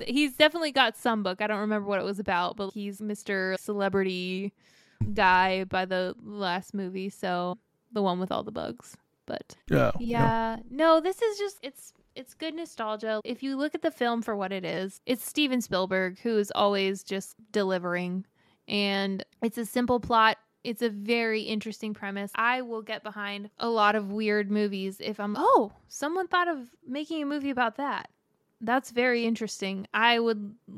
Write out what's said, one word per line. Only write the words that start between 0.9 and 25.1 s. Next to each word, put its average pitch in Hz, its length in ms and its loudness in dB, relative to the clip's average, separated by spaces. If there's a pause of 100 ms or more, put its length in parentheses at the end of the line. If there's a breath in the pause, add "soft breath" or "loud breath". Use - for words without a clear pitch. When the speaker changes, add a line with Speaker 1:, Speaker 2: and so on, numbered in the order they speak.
Speaker 1:
some 220 260 0
book. 190 180 -2
I 214 60 0
don't 208 140 0
remember 208 280 0
what 196 120 2
it - 40 -2
was 196 140 -4
about, 180 380 0
but 196 180 -6
he's 202 260 -8
Mister 196 580 -2
Celebrity 190 960 -2 (600 loud breath)
guy 190 500 4
by 185 220 -2
the 185 360 -2
last 196 520 -6
movie, 190 340 -4
so 180 500 -4 (340)
the 214 100 0
one 180 180 2
with 185 120 -2
all - 100 -2
the 214 100 -10
bugs. - 440 -8 (300)
But - 300 -10 (120)
Speaker 2:
Yeah, - 300 4
Speaker 1:
yeah. 233 220 -2
Speaker 2:
yeah. 226 360 2 (140)
Speaker 1:
No, 320 300 6
this 370 200 -2
is 427 180 0
just, 403 240 -6
it's, - 300 -14 (220)
it's - 200 -16
good 311 200 -6
nostalgia. 220 680 -4
If 247 180 -6
you 269 140 -2
look 302 180 -2
at 320 80 -6
the 320 80 2
film 233 320 0
for 220 140 -4
what 190 160 -4
it 185 120 -6
is, 180 400 -4
it's 247 240 -2
Steven 254 320 2
Spielberg, 185 600 0
who 226 180 2
is 202 160 0
always 196 480 2
just - 320 -8 (180)
delivering. 180 720 0 (440)
And 196 560 0 (180)
it's 233 160 -2
a 226 80 -4
simple 247 340 2
plot. 220 380 4 (260)
It's 233 180 -4
a 233 60 4
very 220 540 0
interesting 214 500 -6
premise. 202 420 -8
I 247 280 2
will 226 200 -8
get 214 200 -8
behind 202 560 -8
a 233 100 -2
lot 214 260 6
of 208 180 -2
weird 208 380 2
movies 196 500 0
if 208 200 -6